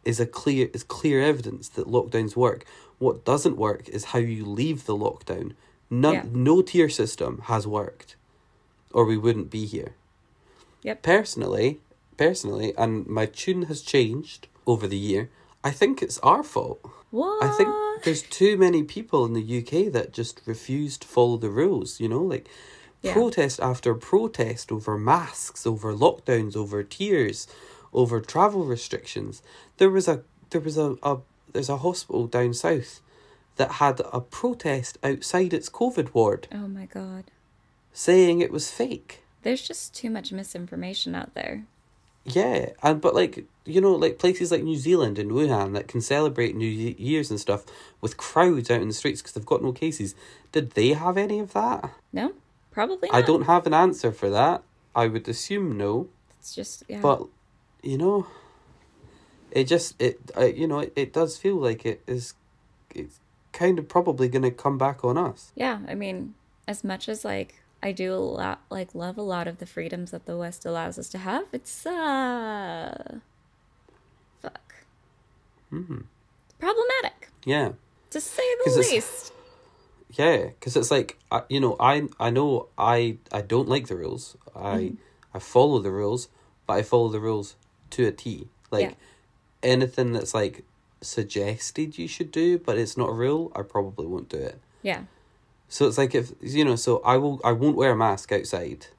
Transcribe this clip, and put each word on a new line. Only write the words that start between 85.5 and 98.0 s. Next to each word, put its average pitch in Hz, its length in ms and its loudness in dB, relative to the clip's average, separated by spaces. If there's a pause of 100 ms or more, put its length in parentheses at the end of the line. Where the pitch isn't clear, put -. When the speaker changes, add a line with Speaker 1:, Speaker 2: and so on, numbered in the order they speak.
Speaker 1:
the 98 120 -2
rules, 104 360 -4 (400)
but - 60 0
I 101 100 2
follow 117 240 4
the 107 140 -4
rules 107 340 -4 (360)
to 123 140 2
a 101 60 2
T. - 380 -10 (200)
Like, 104 200 0
Speaker 2:
Yeah. - 40 -14 (680)
Speaker 1:
anything 127 480 2
that's, 113 220 -4
like, 104 320 -2 (340)
suggested 110 1000 -6
you - 120 -8
should 160 220 -8
do, 170 280 2
but 117 180 -2
it's 113 200 -2
not 127 120 0
a 113 40 -4
rule, 139 420 0
I 101 60 -4
probably 98 460 -4
won't 90 200 -6
do - 100 -8
it. 67 220 -8 (220)
Speaker 2:
Yeah. - 220 -4 (640)
Speaker 1:
So - 180 2
it's 113 100 0
like, 135 160 2
if, 120 280 -2
you 143 240 0
know, 120 100 2
so 120 300 0
I 127 100 6
will, 139 300 0
I 120 80 4
won't 127 240 2
wear 131 140 4
a 113 40 4
mask 107 380 0